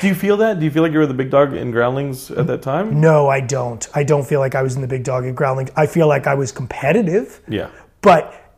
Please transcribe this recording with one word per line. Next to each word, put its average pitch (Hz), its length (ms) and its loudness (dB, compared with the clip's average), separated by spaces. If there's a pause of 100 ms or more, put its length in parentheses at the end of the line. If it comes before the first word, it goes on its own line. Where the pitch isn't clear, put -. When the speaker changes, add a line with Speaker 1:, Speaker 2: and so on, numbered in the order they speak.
Speaker 1:
Do 190 60 2
you 190 80 2
feel 202 220 0
that? 214 220 2
Do 156 60 0
you 147 60 0
feel 160 120 2
like 165 80 2
you 151 80 0
were 156 80 4
the 135 60 -2
big 131 160 -4
dog 139 240 4
in 123 180 -6
Groundlings 127 600 -2
at - 160 -2
that 127 160 -4
time? 151 360 -2
Speaker 2:
No, 151 300 4
I 135 120 0
don't. 123 540 -6
I 147 80 0
don't 143 220 2
feel 147 140 0
like 135 160 -2
I 135 80 0
was 131 120 -2
in 139 60 -6
the 127 60 -6
big 131 160 -6
dog 127 220 -4
in 127 100 -6
Groundlings. 131 400 -2
I 156 100 2
feel 156 220 2
like 139 180 2
I 143 80 2
was 139 180 -2
competitive. 170 960 -2
Speaker 1:
Yeah. 98 220 -6 (320)
Speaker 2:
But, 170 320 4 (240)